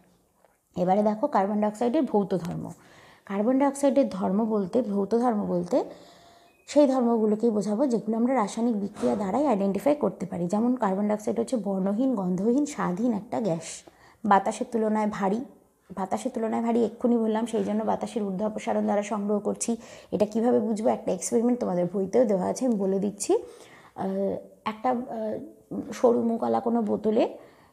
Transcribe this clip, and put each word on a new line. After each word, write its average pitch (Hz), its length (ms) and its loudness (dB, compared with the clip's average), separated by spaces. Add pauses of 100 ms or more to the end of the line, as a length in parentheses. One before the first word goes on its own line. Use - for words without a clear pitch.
(760)
এবারে 185 260 2
দেখো 214 240 2
কার্বন 208 340 2
ডাইঅক্সাইডের 240 420 0
ভৌত 202 320 0
ধর্ম। 170 360 -6 (540)
কার্বন 214 340 0
ডাইঅক্সাইডের 277 500 2
ধর্ম 196 360 0
বলতে, 214 380 0
ভৌত 202 320 -2
ধর্ম 226 320 0
বলতে 180 380 0 (800)
সেই 285 200 6
ধর্মগুলোকেই 233 640 2
বোঝাবো 208 360 0
যেগুলো 226 300 0
আমরা 240 180 2
রাসায়নিক 226 460 0
বিক্রিয়া 226 360 -2
দ্বারাই 208 300 0
আইডেন্টিফাই 202 480 2
করতে 202 320 -2
পারি। 175 200 -4
যেমন 226 300 0
কার্বন 208 320 0
ডাইঅক্সাইড 214 320 -2
হচ্ছে 233 160 -2
বর্ণহীন, 202 580 0
গন্ধহীন, 202 520 0
স্বাদহীন 202 460 -2
একটা 208 280 -4
গ্যাস। 165 440 -4 (400)
বাতাসের 208 480 2
তুলনায় 214 380 0
ভারী, 202 300 -2 (560)
বাতাসের 208 380 -4
তুলনায় 226 280 -2
ভারী 233 220 2
এক্ষুনি 233 340 0
বললাম, 220 280 0
সেই 208 180 -2
জন্য 214 200 -2
বাতাসের 208 380 -2
ঊর্ধ্ব 196 240 -4
অপসারণ 214 380 -2
দ্বারা 208 180 0
সংগ্রহ 208 360 -2
করছি। 208 380 -2 (360)
এটা 202 140 4
কীভাবে 233 340 2
বুঝবো? 214 280 0
একটা 214 240 0
এক্সপেরিমেন্ট 240 480 0
তোমাদের 180 340 0
বইতেও 196 300 2
দেওয়া 190 220 2
আছে, 196 200 -2
আমি 240 80 2
বলে 190 240 0
দিচ্ছি। 208 360 -2
আহ, - 720 -8 (580)
একটা, 226 260 -2
আহ, 220 1000 -6
সরু 127 300 4
মুখওয়ালা 233 380 0
কোনো 233 220 0
বোতলে 214 540 0 (360)